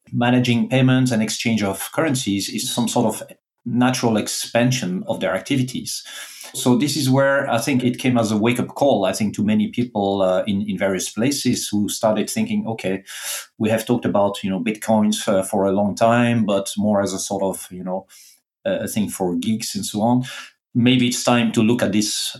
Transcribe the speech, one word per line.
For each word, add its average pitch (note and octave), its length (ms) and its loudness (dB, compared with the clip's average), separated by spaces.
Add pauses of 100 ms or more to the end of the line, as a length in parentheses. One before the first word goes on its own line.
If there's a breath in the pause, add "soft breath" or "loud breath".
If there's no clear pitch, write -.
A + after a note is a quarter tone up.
(140)
managing A#2+ 560 2
payments C3 420 4
and G#2+ 100 2
exchange A2 400 0
of G2 300 -4
currencies B2+ 560 0
is - 240 -6
some A#2 160 0
sort A2+ 180 2
of G2+ 160 -2 (440)
natural A#2+ 500 2
expansion G#2 920 0
of F2+ 120 -6
their F#2+ 160 -2
activities. - 720 -4 (500 loud breath)
So B2 220 2
this D3 200 0
is C3 140 2
where C#3 360 2
I A#2 120 0
think B2 240 0
it A#2+ 160 0
came B2 180 2
as A2 140 2
a G#2+ 60 0
wake-up A2 320 0
call, A2+ 360 2
I F#2+ 80 0
think, G#2 220 -2
to - 80 0
many G#2+ 240 2
people, G2 560 -2
uh, F#2 240 2
in, G2+ 200 -2
in F#2 120 -4
various F#2+ 280 -2
places B2+ 600 0
who G#2 220 0
started G#2+ 380 0
thinking, G#2+ 380 -2
"Okay, F#2+ 380 -4 (560 loud breath)
we A2 100 0
have A2 160 0
talked A#2+ 180 0
about, G2+ 400 0
you G2 60 -2
know, F#2+ 100 -2
Bitcoins, G#2+ 680 0
uh, F#2+ 160 2
for G2 220 0
a G2 60 2
long G2+ 220 0
time, A#2 540 4
but G2 280 -2
more G2+ 280 2
as F#2+ 100 -2
a F#2 60 -6
sort G2 240 -4
of, F#2 260 -4
you F2+ 140 -12
know, F#2 240 -6 (580 soft breath)
uh, A2+ 140 -2
a G#2+ 80 -6
thing G2+ 220 -2
for F2+ 260 -2
geeks A2 400 -4
and F#2+ 100 -6
so G#2 160 -4
on. B2 220 2 (500 loud breath)
Maybe B2 340 4
it's - 160 -4
time A#2+ 280 4
to A2+ 100 2
look A2 220 4
at G2 80 0
this - 480 -2